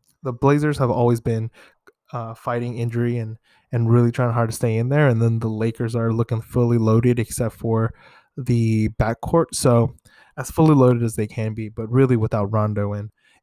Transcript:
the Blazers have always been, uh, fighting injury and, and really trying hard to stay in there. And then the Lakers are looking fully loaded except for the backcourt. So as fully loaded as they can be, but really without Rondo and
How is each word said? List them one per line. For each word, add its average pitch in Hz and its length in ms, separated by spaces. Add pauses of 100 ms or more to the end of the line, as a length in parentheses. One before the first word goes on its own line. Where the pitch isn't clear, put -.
(240)
the 127 100
Blazers 143 460
have 127 100
always 120 320
been, 113 300 (600)
uh, 113 220
fighting 120 460
injury 120 380
and, 113 200 (340)
and 117 200
really 120 200
trying 123 220
hard 117 160
to 110 60
stay 113 220
in 120 120
there. 143 200
And 113 120
then 117 160
the 113 120
Lakers 113 460
are 113 160
looking 113 300
fully 120 380
loaded 117 400
except 113 360
for 113 380 (420)
the 113 540 (100)
backcourt. 117 540
So 120 420 (420)
as 135 120
fully 156 240
loaded 123 300
as 113 120
they 107 120
can 110 260
be, 110 160
but 110 220
really 127 240
without 110 300
Rondo 104 480
and 104 180 (320)